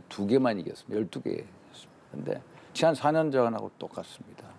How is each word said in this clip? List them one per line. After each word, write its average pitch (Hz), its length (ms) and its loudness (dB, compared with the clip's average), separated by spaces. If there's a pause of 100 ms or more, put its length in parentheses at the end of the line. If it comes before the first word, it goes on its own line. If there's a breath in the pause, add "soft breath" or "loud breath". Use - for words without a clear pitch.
두 101 160 -4
개만 117 340 4
이겼습니다. - 360 -8
열두 107 260 -2
개 - 100 -4
했습니다. 50 200 -6 (600)
근데 - 300 -6 (320 loud breath)
지난 160 220 4
사 147 160 2
년 160 180 4
전하고 113 480 2
똑같습니다. - 680 -12 (140)